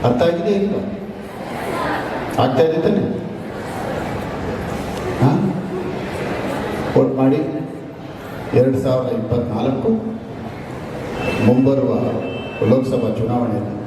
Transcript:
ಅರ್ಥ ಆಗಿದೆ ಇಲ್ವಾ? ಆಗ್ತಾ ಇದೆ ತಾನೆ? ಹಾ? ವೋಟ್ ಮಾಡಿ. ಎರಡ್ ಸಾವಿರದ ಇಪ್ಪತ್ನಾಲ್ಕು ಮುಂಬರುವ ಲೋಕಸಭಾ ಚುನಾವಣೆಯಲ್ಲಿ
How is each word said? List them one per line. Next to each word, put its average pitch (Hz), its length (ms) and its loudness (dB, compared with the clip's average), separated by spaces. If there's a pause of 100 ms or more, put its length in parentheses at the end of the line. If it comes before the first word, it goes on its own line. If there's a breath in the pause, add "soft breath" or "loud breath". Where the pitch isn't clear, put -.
ಅರ್ಥ 123 200 4
ಆಗಿದೆ 185 320 2
ಇಲ್ವಾ? - 220 0 (1600)
ಆಗ್ತಾ 160 240 4
ಇದೆ 160 180 2
ತಾನೆ? - 180 4 (2250)
ಹಾ? 123 80 6 (1700)
ವೋಟ್ 135 260 4
ಮಾಡಿ. 139 180 4 (1200)
ಎರಡ್ 131 240 6
ಸಾವಿರದ 127 360 2
ಇಪ್ಪತ್ನಾಲ್ಕು - 720 0 (1600)
ಮುಂಬರುವ 127 460 6 (800)
ಲೋಕಸಭಾ 127 380 2 (120)
ಚುನಾವಣೆಯಲ್ಲಿ 107 540 0 (120)